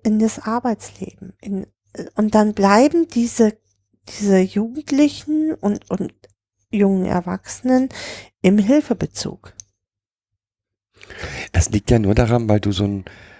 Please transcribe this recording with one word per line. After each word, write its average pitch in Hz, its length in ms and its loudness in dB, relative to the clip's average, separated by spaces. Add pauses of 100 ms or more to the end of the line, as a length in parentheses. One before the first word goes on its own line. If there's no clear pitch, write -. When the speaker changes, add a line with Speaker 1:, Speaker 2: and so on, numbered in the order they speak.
Speaker 1:
in 214 160 0
das 220 200 0
Arbeitsleben. 202 1000 -8
In, 196 260 -8 (500)
und 214 200 0
dann 214 180 4
bleiben 254 540 4
diese, 233 500 0 (520)
diese 196 300 2
Jugendlichen 285 1120 -2
und, - 360 -4
und - 240 -6 (560)
jungen 196 360 2
Erwachsenen 196 840 -2 (540)
im 190 160 4
Hilfebezug. - 960 -2 (2000)
Speaker 2:
Das - 160 2
liegt 104 220 0
ja 117 80 6
nur 101 160 2
daran, 117 340 2
weil 104 100 4
du 101 120 -2
so 101 140 0
ein 101 200 -4 (340)